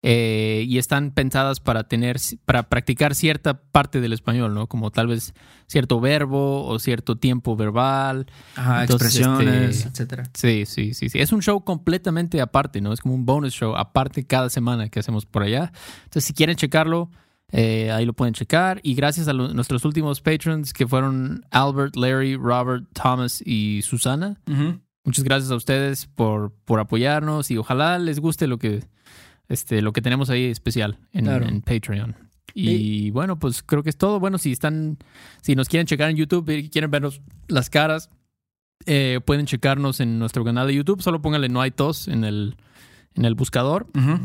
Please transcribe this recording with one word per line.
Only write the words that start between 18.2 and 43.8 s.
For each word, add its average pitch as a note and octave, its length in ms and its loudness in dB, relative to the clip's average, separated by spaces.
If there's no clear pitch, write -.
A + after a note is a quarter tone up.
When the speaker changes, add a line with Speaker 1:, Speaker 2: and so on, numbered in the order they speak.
Speaker 1:
checar. F#3 500 0
Y C3+ 120 0
gracias D3+ 340 0
a C#3+ 40 0
lo-, B2+ 200 -2
nuestros B2 320 -2
últimos D3+ 340 0
patrons, D#3 540 -2
que - 120 0
fueron C3 640 -2
Albert, C#3 460 2
Larry, C3 400 0
Robert, B2 560 0
Thomas B2+ 540 -2
y G#2 380 -2
Susana. D3+ 580 -4
Speaker 2:
Ujú. D3 300 -2
Speaker 1:
Muchas C3+ 180 -2
gracias C3 260 0
a C3 60 0
ustedes C3+ 520 -2
por, G#2+ 440 -2
por A2 160 2
apoyarnos D3 680 0
y A#2+ 60 0
ojalá D3 420 0
les D#3+ 200 -2
guste D#3 280 0
lo B2 100 -2
que, G#2+ 260 -2
este, A#2 340 -2
lo G#2+ 100 0
que A#2 80 -2
tenemos B2+ 300 0
ahí B2 140 0
especial A2+ 520 -2
en, E3 140 0
Speaker 2:
Claro. B2+ 200 0
Speaker 1:
en G#2+ 160 -2
Patreon. A2 540 -4
Y F#3 120 -2
Speaker 2:
Sí. G#2 60 -2
Speaker 1:
bueno, D#3+ 260 -2
pues C3 240 -4
creo D3 220 0
que D#3+ 80 -2
es - 60 -6
todo. G3+ 220 0
Bueno, F#3+ 200 -2
si C#3 140 -2
están, D#3 440 -2
si C#3+ 140 2
nos C3 120 0
quieren E3 180 2
checar D3+ 240 0
en D#3+ 60 0
YouTube D#3 340 0
y D3+ 200 -2
quieren D#3 200 -2
vernos C#3+ 320 -2
las C3 200 0
caras, D#3 400 0
eh, C3+ 400 2
pueden C#3+ 200 2
checarnos C3+ 540 0
en A#2 180 0
nuestro A2+ 280 -2
canal A#2+ 220 2
de C#3 80 2
YouTube. F3 280 0
Solo E3 180 0
pónganle D3 280 0
No B2 120 0
hay C3 100 0
tos D3 360 -2
en A2+ 160 0
el, G#2 320 -2
en A#2+ 100 2
el A2+ 100 2
buscador. C3+ 500 0